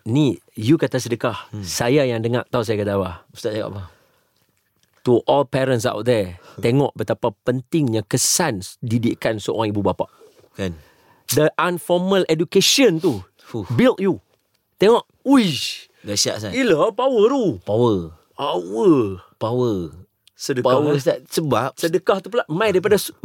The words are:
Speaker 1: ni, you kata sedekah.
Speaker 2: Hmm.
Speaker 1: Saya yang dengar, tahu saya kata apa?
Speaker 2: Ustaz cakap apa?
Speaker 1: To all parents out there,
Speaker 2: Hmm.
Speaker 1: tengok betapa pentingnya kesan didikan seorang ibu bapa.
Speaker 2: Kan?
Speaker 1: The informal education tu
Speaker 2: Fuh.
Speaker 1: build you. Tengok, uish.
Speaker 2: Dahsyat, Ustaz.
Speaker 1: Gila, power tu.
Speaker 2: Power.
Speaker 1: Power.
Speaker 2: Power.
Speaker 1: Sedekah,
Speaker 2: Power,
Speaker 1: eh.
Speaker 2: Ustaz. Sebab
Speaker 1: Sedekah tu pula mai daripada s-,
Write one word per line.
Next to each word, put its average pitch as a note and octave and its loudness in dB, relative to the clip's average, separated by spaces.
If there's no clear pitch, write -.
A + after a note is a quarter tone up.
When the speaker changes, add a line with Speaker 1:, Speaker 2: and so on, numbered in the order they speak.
Speaker 1:
ni, A#2+ 2
you A#2+ 2
kata C3+ -2
sedekah. A#2 -6
Speaker 2:
Hmm. G#2 -10
Speaker 1:
Saya B2 2
yang A#2 -2
dengar, A#2 -2
tahu B2 -2
saya G#2+ -2
kata G2+ -2
apa? F2+ -4
Speaker 2:
Ustaz - -8
cakap G#2 -8
apa? G2+ -12
Speaker 1:
To A#2+ 4
all C#3 4
parents C3 0
out G#2+ -2
there, G2 0
Speaker 2:
Hmm. G2 -12
Speaker 1:
tengok B2 2
betapa - -4
pentingnya B2+ -2
kesan C3 -2
didikan A2+ -2
seorang G#2+ -2
ibu G#2 -2
bapa. F#2 -2
Speaker 2:
Kan? F2+ -8
Speaker 1:
The D3+ 2
informal F3+ 0
education F3 2
tu A#2 -2
Speaker 2:
Fuh. G#2 -10
Speaker 1:
build A#3 4
you. F#3 -2
Tengok, G#3 4
uish. A3+ 2
Speaker 2:
Dahsyat, G#2 -4
Ustaz. G#2 -6
Speaker 1:
Gila, G#3+ 2
power B3 2
tu. C4 2
Speaker 2:
Power. A2 2
Speaker 1:
Power. F3+ 2
Speaker 2:
Power. A#2 -2
Speaker 1:
Sedekah, B2 0
Speaker 2:
Power, D3 2
Speaker 1:
eh. C#3 0
Speaker 2:
Ustaz. D3 0
Sebab C3 -2
Speaker 1:
Sedekah F3+ -2
tu F#3+ -16
pula A#3+ -2
mai G3+ 0
daripada F#3+ 2
s-, - -2